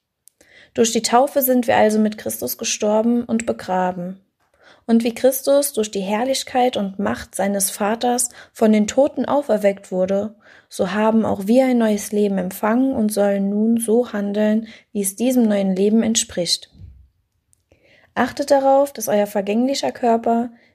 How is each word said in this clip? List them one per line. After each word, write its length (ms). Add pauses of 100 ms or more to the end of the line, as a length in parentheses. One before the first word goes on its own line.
(720)
Durch 200
die 100
Taufe 400
sind 240
wir 100
also 220
mit 180
Christus 400
gestorben 680
und 200
begraben. 800 (640)
Und 180
wie 100
Christus 600
durch 160
die 100
Herrlichkeit 800
und 200
Macht 360
seines 360
Vaters 600 (240)
von 180
den 140
Toten 400
auferweckt 640
wurde, 440 (340)
so 220
haben 340
auch 200
wir 200
ein 100
neues 360
Leben 260
empfangen 560
und 180
sollen 380
nun 260
so 380
handeln, 540 (240)
wie 100
es 140
diesem 260
neuen 340
Leben 260
entspricht. 680 (1400)
Achtet 380
darauf, 420
dass 160
euer 200
vergänglicher 640
Körper 580 (240)